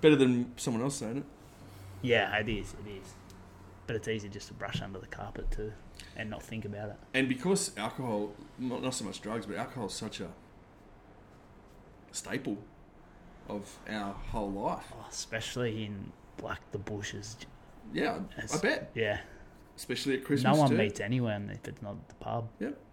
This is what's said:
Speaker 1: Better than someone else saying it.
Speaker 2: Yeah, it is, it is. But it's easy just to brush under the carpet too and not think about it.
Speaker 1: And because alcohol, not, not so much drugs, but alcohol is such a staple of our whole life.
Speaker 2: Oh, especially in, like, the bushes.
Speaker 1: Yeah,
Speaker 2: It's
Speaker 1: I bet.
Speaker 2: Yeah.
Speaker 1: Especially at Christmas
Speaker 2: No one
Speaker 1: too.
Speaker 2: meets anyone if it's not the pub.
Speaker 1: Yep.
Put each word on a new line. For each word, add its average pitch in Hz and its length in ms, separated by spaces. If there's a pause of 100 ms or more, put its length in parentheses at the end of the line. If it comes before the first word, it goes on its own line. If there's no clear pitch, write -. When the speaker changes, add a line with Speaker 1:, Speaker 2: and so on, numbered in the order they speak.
Speaker 1:
Better 156 140
than 123 400
someone 117 260
else 139 140
saying 113 200
it. 143 80 (760)
Speaker 2:
Yeah, 107 340
it 107 120
is, 101 260 (120)
it 104 40
is. 95 240 (720)
But 117 100
it's 104 100
easy 110 220
just 98 200
to - 60
brush - 260
under 98 200
the 95 80
carpet 107 420
too 107 220 (440)
and 110 140
not 104 120
think 110 220
about 104 260
it. 104 60 (180)
Speaker 1:
And 131 140
because - 480
alcohol, 107 560 (260)
not, 127 240
not 127 120
so - 100
much 92 160
drugs, 110 240
but 98 120
alcohol 113 320
is - 40
such - 280
a 92 80 (1800)
staple 107 460 (920)
of 101 280 (140)
our 104 220
whole 101 380
life. 107 340 (100)
Speaker 2:
Oh, - 160
especially 110 760
in, 104 280 (300)
like, - 160 (120)
the 104 80
bushes. 104 580 (560)
Speaker 1:
Yeah, 156 280 (180)
Speaker 2:
It's - 180
Speaker 1:
I 160 40
bet. 254 340
Speaker 2:
Yeah. 107 240 (580)
Speaker 1:
Especially - 380
at 131 100
Christmas 135 300
Speaker 2:
No 156 60
one 139 100
Speaker 1:
too. 117 60
Speaker 2:
meets 107 240
anyone 104 500
if 98 160
it's - 160
not 104 260
the - 80
pub. 113 320 (120)
Speaker 1:
Yep. 262 180 (140)